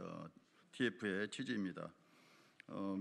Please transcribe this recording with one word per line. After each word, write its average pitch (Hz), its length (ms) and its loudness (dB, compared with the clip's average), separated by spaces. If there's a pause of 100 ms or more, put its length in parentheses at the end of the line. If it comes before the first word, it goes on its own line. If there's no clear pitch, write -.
어, 82 260 -6 (440)
티에프의 104 600 2
취지입니다. 90 600 0 (800)
어, 98 320 0